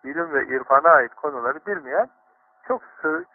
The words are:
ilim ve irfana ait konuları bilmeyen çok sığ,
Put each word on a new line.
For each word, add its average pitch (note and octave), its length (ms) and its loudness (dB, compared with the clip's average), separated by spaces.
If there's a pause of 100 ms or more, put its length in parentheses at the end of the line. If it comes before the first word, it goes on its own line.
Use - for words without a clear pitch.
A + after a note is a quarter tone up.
ilim D#3 300 -6
ve C3+ 140 0
irfana C3+ 420 2
ait C3+ 260 4
konuları C#3 500 -6
bilmeyen F#3 440 -4 (580)
çok B3+ 140 -4 (200)
sığ, D#3+ 340 -4